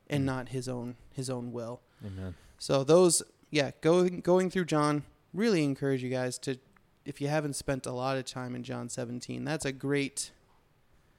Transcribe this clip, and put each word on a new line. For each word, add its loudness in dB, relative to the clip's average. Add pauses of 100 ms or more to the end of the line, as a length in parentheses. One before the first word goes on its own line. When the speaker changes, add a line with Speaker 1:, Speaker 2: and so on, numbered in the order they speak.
Speaker 1:
and 0
Speaker 2:
Hmm. 2
Speaker 1:
not -4
his -6
own, -6 (160)
his -6
own -6
will. -10 (240)
Speaker 2:
Amen. -8 (240)
Speaker 1:
So 0
those, 8 (260)
yeah, 0 (100)
going, 4
going 4
through 0
John, 2 (300)
really 2
encourage 0
you -4
guys -2
to, -4 (460)
if -10
you -2
haven't 0
spent -4
a -6
lot -2
of -4
time -8
in -8
John -8
seventeen, -8
that's -4
a -2
great, -2 (880)